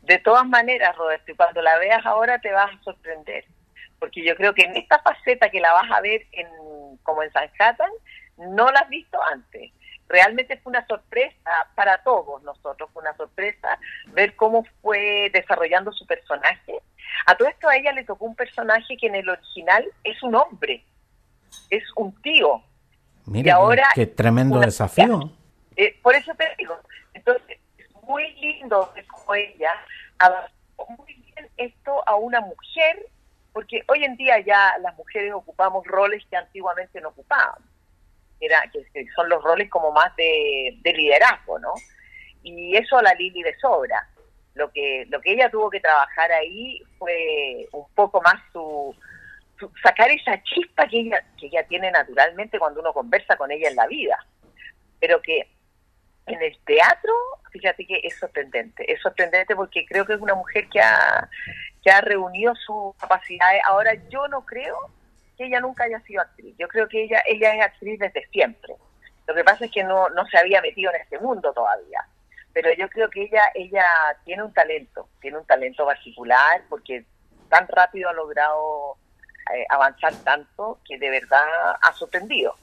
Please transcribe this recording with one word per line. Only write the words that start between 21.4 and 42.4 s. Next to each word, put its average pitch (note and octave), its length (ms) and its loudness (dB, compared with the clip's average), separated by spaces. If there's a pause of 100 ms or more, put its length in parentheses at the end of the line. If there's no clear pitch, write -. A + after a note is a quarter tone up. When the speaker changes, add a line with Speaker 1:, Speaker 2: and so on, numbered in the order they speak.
Speaker 1:
es G#3+ 160 -4 (100)
un G3 180 -6 (100)
tío. E3+ 380 2 (680)
Speaker 2:
Mira, A2+ 200 -2
Speaker 1:
Y F3 40 6
ahora A3+ 440 6
Speaker 2:
qué, C3+ 60 0
qué A2 80 4
tremendo B2+ 480 2
Speaker 1:
una A#2+ 100 6
Speaker 2:
desafío. D3 640 2 (460)
Speaker 1:
Eh, G#3 260 0
por B3+ 140 6
eso D#4+ 180 -4
te D#4+ 140 -4 (100)
digo, - 180 -10 (380)
entonces - 440 -4 (200)
es - 80 -20 (160)
muy C#4+ 380 -6
lindo B3 560 -2
ver G3 100 -18
cómo - 280 -8
ella G3 360 -4 (480)
adaptó - 680 2 (120)
muy - 160 -20
bien - 420 -20
esto C4 520 -6
a G#3 80 4
una A#3 240 0
mujer, D#4+ 640 -4 (460)
porque G#3 340 -10
hoy D4 180 2
en B3+ 120 -6
día B3 240 2
ya G3 400 4
las F3+ 160 -8
mujeres G3+ 380 -8
ocupamos F#3+ 520 -4
roles G3+ 420 -2
que F#3 80 -8
antiguamente F3+ 640 -8
no D#3 100 -14
ocupábamos. - 520 -2 (800)
Era, D#3 200 4 (100)
que, C#3+ 100 -10 (120)
que C3 200 -10
son E3+ 140 -2
los E3 140 0
roles E3+ 260 0
como D#3+ 240 -2
más D3+ 240 4
de, D3 640 -2
de E3+ 140 -2
liderazgo, D3+ 640 4
¿no? E3 160 -8 (680)